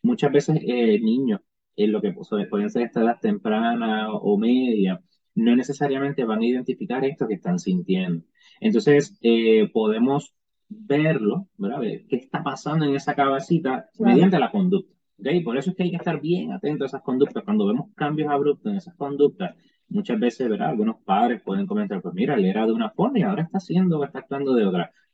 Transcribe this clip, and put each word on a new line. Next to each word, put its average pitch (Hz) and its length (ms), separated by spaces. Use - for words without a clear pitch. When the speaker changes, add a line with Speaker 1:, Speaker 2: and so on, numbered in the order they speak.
Speaker 1:
muchas 123 300
veces, 147 340
eh, 117 340
niños, 120 400
eh, 104 120
lo 107 120
que, 98 120
pues, - 160
pueden 104 200
ser 120 120
esta 117 200
edad 117 180
temprana 110 920
o 104 260
media, 110 640
no 120 220
necesariamente 135 680
van 110 160
a 117 60
identificar 123 580
esto 135 240
que 147 60
están 90 240
sintiendo. 92 640
Entonces, 117 600
eh, 113 500
podemos 117 600
verlo, 156 760
¿verdad? 202 220
Ver - 280
qué 131 80
está 165 260
pasando 151 440
en 139 80
esa 143 200
cabecita 139 800
Speaker 2:
Claro. 120 200
Speaker 1:
mediante 175 240
la - 120
conducta, 190 440
¿ok? - 100
Por 117 140
eso 139 120
es 185 60
que 190 80
hay 175 60
que 170 60
estar 165 240
bien 175 320
atento 143 320
a - 20
esas 135 160
conductas. 127 420
Cuando 104 220
vemos 117 280
cambios 151 360
abruptos 143 420
en 196 60
esas - 160
conductas, 143 600
muchas 107 280
veces, 120 300
¿verdad? 104 220
Algunos 110 340
padres 110 380
pueden 95 240
comentar, 101 340
"Pues 87 140
mira, 127 220
él 98 100
era 104 200
de 113 60
una 113 180
forma 240 280
y 175 40
ahora 190 200
está 170 160
haciendo 175 400
o 143 60
está - 160
actuando 139 340
de 113 100
otra". 90 280